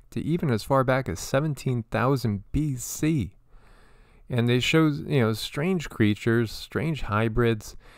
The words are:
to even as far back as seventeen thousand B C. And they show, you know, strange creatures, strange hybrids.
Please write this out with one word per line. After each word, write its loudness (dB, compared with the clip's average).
to -6
even -2
as 0
far 4
back 0
as -4
seventeen -2
thousand 0
B -2
C. -2
And 2
they 4
show, 4
you 0
know, 4
strange -4
creatures, 2
strange -4
hybrids. 0